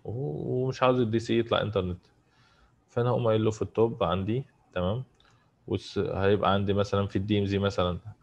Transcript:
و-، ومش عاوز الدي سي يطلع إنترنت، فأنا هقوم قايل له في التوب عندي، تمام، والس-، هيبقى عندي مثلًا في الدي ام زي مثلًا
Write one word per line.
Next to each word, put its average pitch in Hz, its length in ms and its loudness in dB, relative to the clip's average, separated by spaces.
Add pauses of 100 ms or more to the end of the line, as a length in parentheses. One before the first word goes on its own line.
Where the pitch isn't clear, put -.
و-، 127 600 -4
ومش 131 180 -2
عاوز 127 160 4
الدي 113 200 2
سي 113 200 0
يطلع 110 220 2
إنترنت، 92 440 -2 (840)
فأنا 120 200 0
هقوم 120 180 0
قايل 110 180 2
له 107 60 2
في 107 100 -10
التوب 113 420 0
عندي، 95 420 0 (280)
تمام، 95 300 -2 (640)
والس-، - 300 -4
هيبقى 92 560 2
عندي 98 200 0
مثلًا 101 340 0
في - 80 -12
الدي 104 240 2
ام 101 60 0
زي 98 140 0
مثلًا 90 400 0 (240)